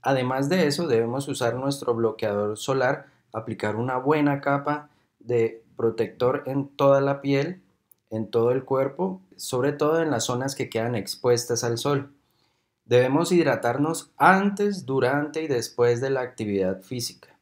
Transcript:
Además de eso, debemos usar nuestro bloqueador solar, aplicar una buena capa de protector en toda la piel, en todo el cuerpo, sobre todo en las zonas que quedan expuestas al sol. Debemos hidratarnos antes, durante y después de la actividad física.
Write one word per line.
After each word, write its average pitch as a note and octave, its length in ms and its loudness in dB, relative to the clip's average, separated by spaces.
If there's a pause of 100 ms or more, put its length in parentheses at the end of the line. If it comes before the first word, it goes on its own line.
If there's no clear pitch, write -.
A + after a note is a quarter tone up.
Además C3 480 0
de D3 160 2
eso, D3 220 -2
debemos A#2+ 400 0
usar A#2+ 260 -2
nuestro C3 400 -2
bloqueador G#2+ 640 -2
solar, C3 480 -2 (260)
aplicar G#2+ 440 -6
una B2+ 200 -2
buena C#3+ 440 2
capa C#3+ 500 -2 (280)
de A2+ 440 -2 (140)
protector A#2 720 0
en C3+ 220 -4
toda C#3 320 4
la C#3 220 -2
piel, C#3 400 -2 (480)
en A2 200 -6
todo A#2 200 2
el C3 140 0
cuerpo, C#3 580 -2 (140)
sobre C3 360 -2
todo D3+ 300 0
en D#3+ 80 -2
las A#2 140 -2
zonas C3 300 -4
que A#2+ 140 -6
quedan A2+ 260 -2
expuestas A#2 720 0
al A#2 140 -2
sol. C#3 340 -2 (720)
Debemos C3+ 480 4
hidratarnos C#3+ 840 2
antes, G3 680 4
durante C3+ 580 0
y D#3+ 60 -6
después A#2+ 520 2
de C3+ 100 -2
la C3 100 0
actividad G2 640 -2
física. - 460 -10 (140)